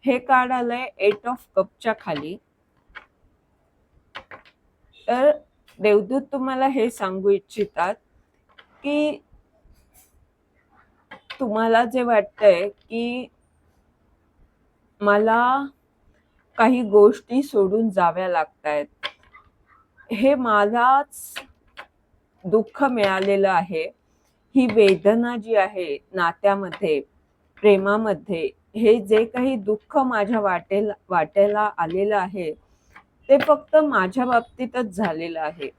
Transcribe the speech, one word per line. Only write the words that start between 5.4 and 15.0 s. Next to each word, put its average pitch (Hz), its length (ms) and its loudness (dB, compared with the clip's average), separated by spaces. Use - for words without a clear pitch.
देवदूत 208 420 0
तुम्हाला 269 460 -4
हे 254 220 -2
सांगू 190 400 -4
इच्छितात 196 680 -4
की 294 640 -6
तुम्हाला 226 460 0
जे 247 180 -4
वाटतंय 202 680 2
की 233 580 -8